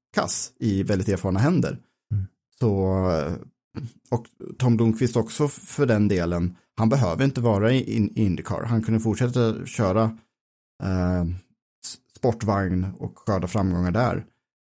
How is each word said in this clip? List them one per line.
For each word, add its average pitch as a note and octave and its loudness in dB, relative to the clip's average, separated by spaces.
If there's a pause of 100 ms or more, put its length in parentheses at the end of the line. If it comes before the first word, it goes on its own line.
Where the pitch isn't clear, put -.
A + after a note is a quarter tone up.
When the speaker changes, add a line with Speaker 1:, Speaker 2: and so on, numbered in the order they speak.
(160)
Speaker 1:
kass - -2
i G2 2
väldigt F#2+ 0
erfarna F#2+ 0
händer. C3 2 (340)
Speaker 2:
Mm. G2 -2 (340)
Speaker 1:
Så, G2 2 (160)
eh, D#2+ 0 (800)
och A#2 -2 (320)
Tom A#2 4
Blomqvist A2+ 2
också A#2 0
f-, C#3+ -2 (140)
för - -2
den G#2+ 4
delen, F2 0 (200)
han A2 2
behöver A#2 2
inte C3+ -2
vara A2 2
i, C3 4
i, A2 -2 (180)
i A2 2
Indycar. F2+ -2
Han A2 0
kunde A2 0
fortsätta A#2 0
köra, G#2 0 (800)
eh, F2+ 0
s-, - -8 (200)
sportvagn G2 0 (120)
och - -10
skörda F#2 -2
framgångar F2+ 0
där. G2 0 (440)